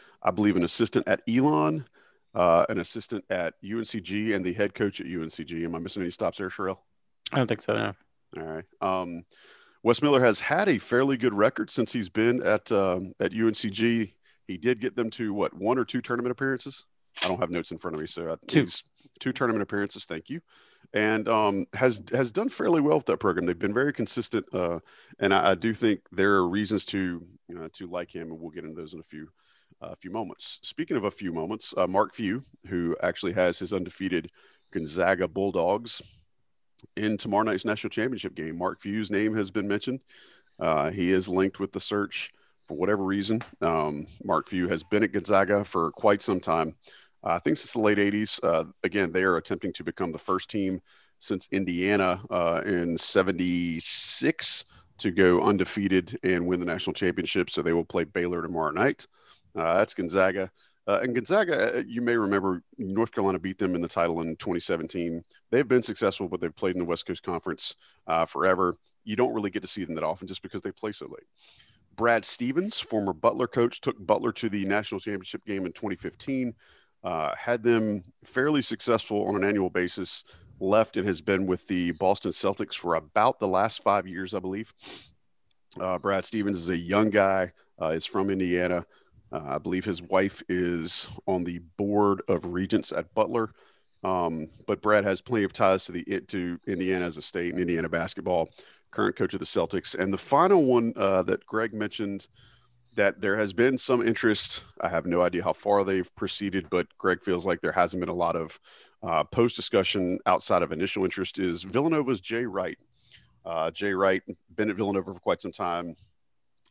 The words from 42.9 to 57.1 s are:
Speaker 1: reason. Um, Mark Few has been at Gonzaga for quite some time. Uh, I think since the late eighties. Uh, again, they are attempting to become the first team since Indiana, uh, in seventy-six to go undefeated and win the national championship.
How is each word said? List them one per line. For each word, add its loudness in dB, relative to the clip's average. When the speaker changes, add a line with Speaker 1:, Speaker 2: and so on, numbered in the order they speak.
Speaker 1:
reason. 0
Um, 0
Mark 0
Few -2
has 0
been 2
at 0
Gonzaga 4
for -2
quite 2
some 0
time. 0
Uh, -2
I 0
think 0
since -6
the -2
late 6
eighties. 2
Uh, 2
again, 0
they 2
are 4
attempting -4
to -12
become -4
the -8
first -4
team -2
since -6
Indiana, 2
uh, 0
in 0
seventy-six 0
to 0
go 6
undefeated 2
and 2
win 0
the -4
national -4
championship. -2